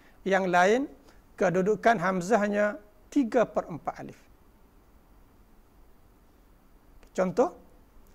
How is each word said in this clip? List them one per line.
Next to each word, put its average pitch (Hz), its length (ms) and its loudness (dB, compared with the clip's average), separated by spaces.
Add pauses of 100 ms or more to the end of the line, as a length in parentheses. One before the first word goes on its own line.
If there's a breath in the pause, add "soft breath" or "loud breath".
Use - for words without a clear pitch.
(240 soft breath)
yang 190 240 0
lain, 196 400 2 (480 soft breath)
kedudukan 190 640 2
hamzahnya 208 800 0 (320)
tiga 240 320 2
per - 240 -6
empat 143 320 -10
alif. - 180 -16 (3000)
Contoh 190 400 0 (640)